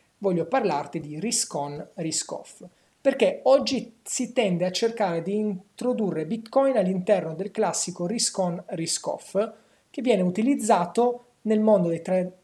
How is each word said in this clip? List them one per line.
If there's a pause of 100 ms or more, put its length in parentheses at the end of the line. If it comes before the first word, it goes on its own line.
(180)
voglio
parlarti
di
risk
on, (100)
risk
off, (340)
perché
oggi
si
tende
a
cercare
di
introdurre
Bitcoin
all'interno
del
classico
risk
on,
risk
off, (540)
che
viene
utilizzato (180)
nel
mondo
dei
tra-, (160)